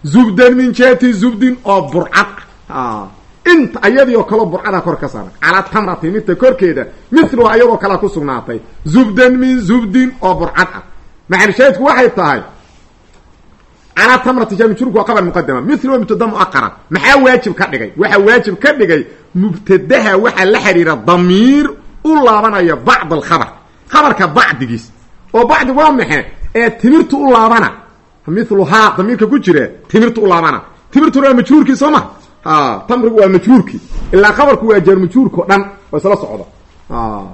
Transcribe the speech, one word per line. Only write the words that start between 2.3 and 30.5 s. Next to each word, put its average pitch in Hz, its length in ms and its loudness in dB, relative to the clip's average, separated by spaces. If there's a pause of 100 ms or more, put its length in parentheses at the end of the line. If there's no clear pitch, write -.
Ah, 113 360 -8 (400)
inta 320 340 2 (100)
iyadoo 247 340 2
kala 214 220 -2
burcada 180 360 -6
kor 160 160 -4
ka 143 100 -8
saaran. 101 240 -12 (100)
"Ala 175 220 0
tamrati, 185 440 -4
timirta 202 280 -4
korkeeda, 170 480 0 (280)
mithluha, 233 460 2
iyadoo 240 200 2
kala 196 220 -4
ku 202 100 -4
sugnaatay. 123 500 -8 (280)
Zubdan 247 500 2
min 254 240 0
zubdin, 233 480 0 (120)
oo 185 120 0
burcad 170 400 -2
ah." 98 100 -16 (460)
Maxal 185 240 0
shayku 254 300 2
waxay 254 320 2
tahay, 143 260 -2 (1600)
"Ala 240 220 2
tamrati, 240 360 -2
jaa 226 120 2
majruurku 220 300 -2
waa 202 60 0
khabar 208 200 -2
muqaddama. 147 380 -4
Mithlu 262 300 -2
waa 254 80 0
mubtada 214 280 -2
mu'akhara." 139 420 -2 (200)
Maxaa 214 340 2
waajib 247 300 0
ka 190 180 -4
dhigay? 110 260 -8
Waxa 196 220 0
waajib 214 400 2
ka 294 140 0
dhigay 180 280 0 (340)
mubtadaha 190 840 0
waxa 202 280 0
la 220 140 2
xiriira 175 360 0
damiir 180 720 2 (380)
u 311 60 0 (120)
laabanaya 208 520 2
bacd 156 380 -2
al - 80 -2
khabar. 160 280 -2 (400)
Khabarka 285 380 2
bacdigiis. 123 580 -2 (480)
Oo 233 120 2
bacdi 294 260 0
waa 302 200 2
maxay? 156 320 -2 (320)
Ee 233 140 0 (100)
timirtu 277 380 2
u 277 140 2
laabana. 226 380 2 (580)
Mithluha, 196 680 0
damiirka 214 300 0
ku 214 120 0
jira, 147 280 0 (220)
timirtu 226 320 0
u 208 60 2
laabana. 160 340 0 (300)